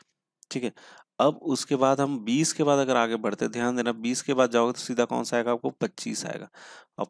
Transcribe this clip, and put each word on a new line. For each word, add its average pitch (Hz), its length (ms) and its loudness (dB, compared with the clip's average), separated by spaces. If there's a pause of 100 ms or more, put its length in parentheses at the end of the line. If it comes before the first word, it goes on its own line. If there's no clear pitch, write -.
(500)
ठीक 123 140 -6
है? 110 80 -6 (480)
अब 147 220 4
उसके 139 340 0
बाद 135 240 4
हम 139 180 0
बीस 123 340 0
के - 120 -2
बाद 143 140 4
अगर 131 180 2
आगे 117 200 2
बढ़ते, 110 320 -2
ध्यान 120 280 -2
देना, 120 160 0
बीस 117 300 -4
के 139 120 -2
बाद 127 160 4
जाओगे, 117 220 4
तो - 60 -14
सीधा 120 260 0
कौन 123 200 -2
सा 120 120 -2
आएगा 120 160 0
आपको? 127 180 -4
पच्चीस - 560 -6
आएगा। - 220 -10 (500)
अब 101 120 -6